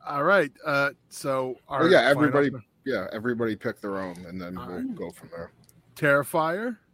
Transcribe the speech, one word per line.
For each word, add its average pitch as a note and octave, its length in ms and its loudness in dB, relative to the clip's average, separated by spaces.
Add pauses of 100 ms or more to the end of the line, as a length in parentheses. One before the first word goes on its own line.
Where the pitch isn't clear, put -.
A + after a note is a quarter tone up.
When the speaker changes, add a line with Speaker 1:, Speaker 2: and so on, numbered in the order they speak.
Speaker 1:
All D3 160 -2
right, E3+ 280 4 (140)
uh, C#3 260 2 (180)
so C3 380 -4
Speaker 2:
Well, C3 340 -6
Speaker 1:
our E3 60 4
Speaker 2:
yeah, F3+ 120 8 (140)
Speaker 1:
final C#3+ 100 4
Speaker 2:
everybody, C#3+ 280 4
Speaker 1:
fi- A2+ 140 -14 (200)
Speaker 2:
yeah, G#2 260 -2
everybody A2+ 440 -2
pick G#2+ 260 -6
their G2 180 -6
own, F#2 160 -8 (120)
and F2+ 140 -10
then F2+ 160 -10
Speaker 1:
All F2+ 100 -12
Speaker 2:
we'll F2+ 100 -10
Speaker 1:
right. B3+ 180 -6
Speaker 2:
go F2 160 -10
from - 180 -20
there. E2+ 220 -14 (440)
Speaker 1:
Terrifier, D#3+ 840 0 (160)